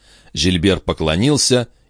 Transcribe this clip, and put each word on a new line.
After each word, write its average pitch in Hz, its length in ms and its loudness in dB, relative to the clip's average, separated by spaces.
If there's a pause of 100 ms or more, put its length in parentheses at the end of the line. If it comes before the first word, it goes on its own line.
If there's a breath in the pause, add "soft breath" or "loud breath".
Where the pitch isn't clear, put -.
(340 soft breath)
Жильбер 87 460 0
поклонился 113 880 0 (220)